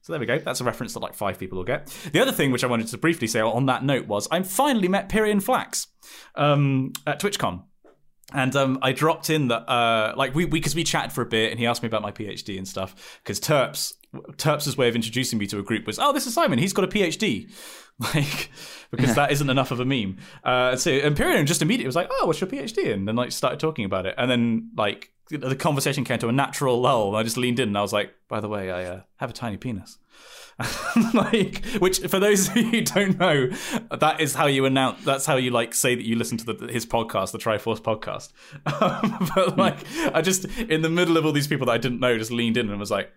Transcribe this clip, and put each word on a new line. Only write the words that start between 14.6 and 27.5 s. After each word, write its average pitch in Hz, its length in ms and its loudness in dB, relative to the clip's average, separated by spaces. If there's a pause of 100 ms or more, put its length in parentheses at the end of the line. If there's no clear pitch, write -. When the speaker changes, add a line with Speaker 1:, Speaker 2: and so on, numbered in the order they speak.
Speaker 1:
way 127 120 4
of 117 80 2
introducing 117 420 -2
me 101 100 -2
to 101 120 -4
a 98 40 -6
group 101 220 -4
was, - 140 -6
"Oh, 285 140 4
this 285 120 0
is 233 80 -6
Simon. 269 240 2
He's 185 160 0
got 196 120 2
a - 20 -6
P 196 160 2
H 160 160 0
D." 143 340 0
<laughs> - 40 -20 (420)
Like, - 500 -2 (400)
because 127 260 2
Speaker 2:
<laughs> 143 60 4
Speaker 1:
that 143 100 4
isn't 143 200 2
enough 127 180 2
of 120 100 -4
a 127 60 -2
meme. 107 320 0 (260)
Uh, 127 320 4
so 127 140 0
Imperium 151 560 4
just 165 160 2
immediately 151 240 2
was 131 100 -2
like, 180 140 0
"Oh, 508 160 0
what's 160 160 0
your 185 80 -4
P 277 80 -8
H 226 160 -8
D 349 160 0
in?" 98 180 -2
And, 110 80 -4
like, - 160 -2
started - 280 -2
talking 156 260 -2
about 95 220 -2
it. - 100 -6
And 127 140 2
then, 117 440 0
like, - 360 -4 (200)
the 135 240 -4
conversation 139 480 0
came 117 160 -2
to 120 80 0
a 117 40 0
natural 131 500 2
lull. 110 340 2
I 110 80 2
just 113 140 -2
leaned 123 220 0